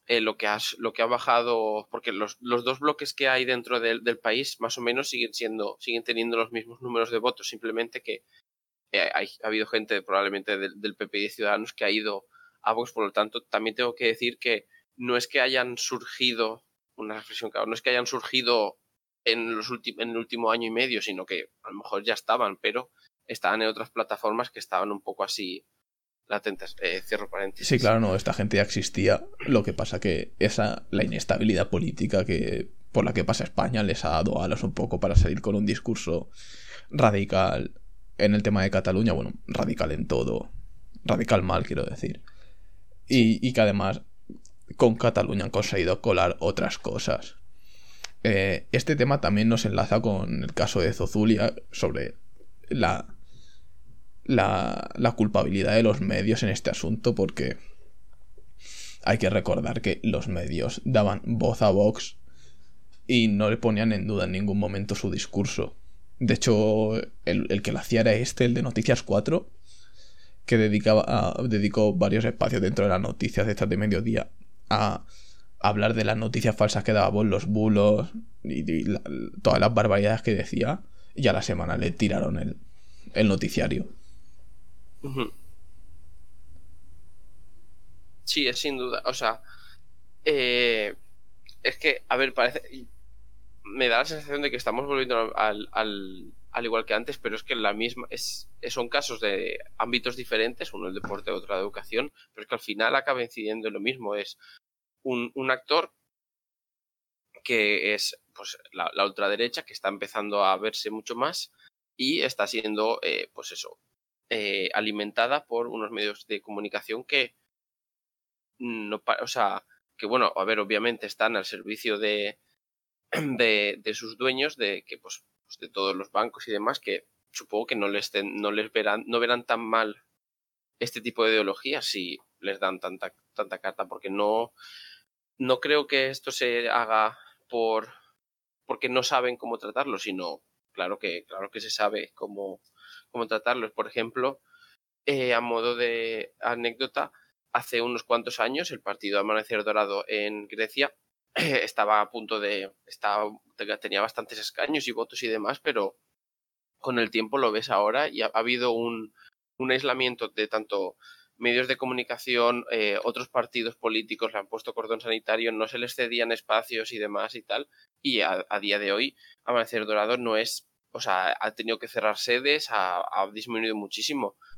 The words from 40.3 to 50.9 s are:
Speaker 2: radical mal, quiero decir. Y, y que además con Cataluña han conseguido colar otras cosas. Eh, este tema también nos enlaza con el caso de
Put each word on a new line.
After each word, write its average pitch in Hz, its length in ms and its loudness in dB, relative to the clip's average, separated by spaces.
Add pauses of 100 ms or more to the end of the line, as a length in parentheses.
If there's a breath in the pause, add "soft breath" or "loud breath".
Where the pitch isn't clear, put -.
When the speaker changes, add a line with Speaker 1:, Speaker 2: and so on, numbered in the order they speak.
Speaker 2:
radical 110 400 4
mal, 92 220 2
quiero - 180 -2
decir. - 380 -6 (840 soft breath)
Y, 117 380 6
y 127 80 2
que 120 80 4
además 98 400 2 (760)
con 113 180 6
Cataluña 101 480 2
han 98 80 -4
conseguido 92 500 2
colar 90 380 4
otras - 400 0
cosas. - 560 -2 (880 loud breath)
Eh, 98 480 2
este 139 240 2
tema 143 260 4
también 104 280 6
nos 113 160 4
enlaza 104 360 4
con 104 420 0
el 60 100 -4
caso - 260 2
de 78 140 6